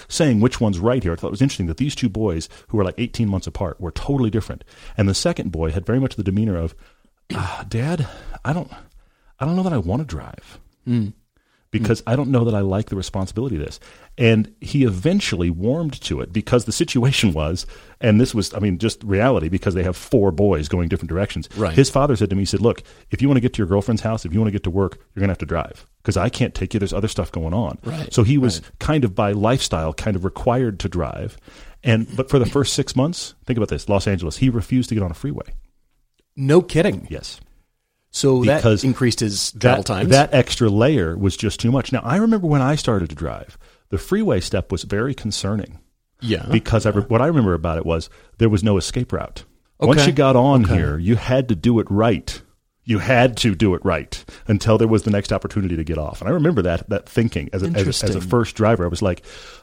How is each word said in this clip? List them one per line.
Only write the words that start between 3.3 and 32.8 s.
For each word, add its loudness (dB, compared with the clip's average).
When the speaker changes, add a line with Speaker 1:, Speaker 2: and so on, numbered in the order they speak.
Speaker 1:
apart, -6
were -8
totally -2
different. -6
And 2
the 2
second -4
boy -2
had -4
very 0
much -4
the -4
demeanor 0
of, -4
"Ah, -8
Dad, -2
I -2
don't, -6
I -6
don't 0
know 0
that 0
I 2
want 0
to -6
drive." -14
Speaker 2:
Mm. 0
Speaker 1:
Because 0
Speaker 2:
Mm. -4
Speaker 1:
I 2
don't 0
know 4
that 0
I 0
like -2
the -8
responsibility -4
of -6
this. -12
And 4
he 0
eventually 0
warmed -2
to -4
it -10
because 0
the -4
situation 2
was, -4
and 6
this 2
was, -4
I -6
mean, 0
just -2
reality, 0
because -2
they -2
have -2
four 2
boys 0
going 0
different -4
directions. -4
Speaker 2:
Right. -2
Speaker 1:
His 6
father 2
said 0
to -2
me, 0
he -2
said, -2
"Look, 0
if -4
you 2
want 4
to 0
get 0
to -6
your 0
girlfriend's 0
house, -4
if -10
you 0
want 2
to -2
get -4
to -4
work, -2
you're -6
gonna 0
have -6
to -10
drive, -6
'cause 2
I 0
can't -2
take -4
you. 0
There's -4
other -2
stuff -6
going -4
on." -4
Speaker 2:
Right, -8
Speaker 1:
So 6
he 4
was 0
Speaker 2:
right. -20
Speaker 1:
kind 0
of -2
by 2
lifestyle, 0
kind -4
of -4
required -2
to -2
drive. -6
And, 2
but -4
for 4
the 2
first 0
six -2